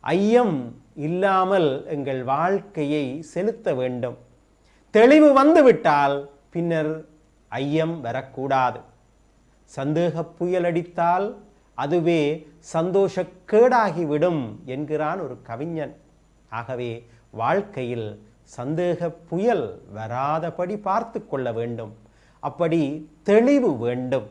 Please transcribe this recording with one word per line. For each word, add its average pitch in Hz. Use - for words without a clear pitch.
ஐயம் 185
இல்லாமல் 180
எங்கள் 135
வாழ்க்கையை 151
செலுத்த 185
வேண்டும். 127
தெளிவு 285
வந்துவிட்டால் 175
பின்னர் 160
ஐயம் 156
வரக்கூடாது. 131
"சந்தேக 156
புயல் 180
அடித்தால் 175
அதுவே 160
சந்தோஷக்கேடாகிவிடும்" 175
என்கிறான் 151
ஒரு 123
கவிஞன். 143
ஆகவே 120
வாழ்க்கையில் 120
சந்தேக 170
புயல் 170
வராதபடி 156
பார்த்து 208
கொள்ள 127
வேண்டும். 113
அப்படி 156
தெளிவு 226
வேண்டும். 123